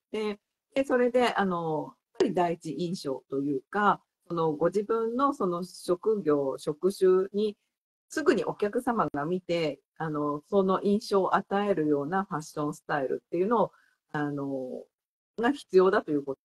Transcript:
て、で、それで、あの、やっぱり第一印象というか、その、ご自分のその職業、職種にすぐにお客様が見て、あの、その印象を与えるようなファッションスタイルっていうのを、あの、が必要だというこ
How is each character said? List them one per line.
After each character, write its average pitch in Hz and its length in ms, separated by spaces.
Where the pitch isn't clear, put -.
て、 214 280
で、 269 100
そ 269 120
れ 247 140
で、 240 240
あ 202 100
の、 170 380
や - 80
っ - 40
ぱ 370 40
り 220 80
第 170 220
一 160 240
印 175 160
象 135 340
と 139 120
い 143 180
う - 100
か、 202 320
そ - 60
の、 165 200
ご 160 160
自 202 160
分 226 320
の 277 180
そ 240 120
の 175 180
職 190 580
業、 143 340
職 170 360
種 185 420
に 208 240
す 311 140
ぐ 294 100
に 190 140
お 160 80
客 208 260
様 220 320
が 143 140
見 185 160
て、 165 380
あ 160 100
の、 147 400
そ 202 140
の 190 200
印 202 280
象 196 100
を 180 140
与 202 360
え 196 40
る 156 140
よ 143 160
う - 20
な 190 180
フ 165 120
ァ - 20
ッ - 20
シ - 180
ョ 147 100
ン 151 60
ス - 120
タ 151 160
イ 131 60
ル - 180
っ - 20
て 170 80
い 175 60
う 196 60
の 220 160
を、 - 80
あ 147 200
の、 135 540
が 240 140
必 - 240
要 185 140
だ 185 100
と 160 120
い 147 40
う 143 60
こ 139 220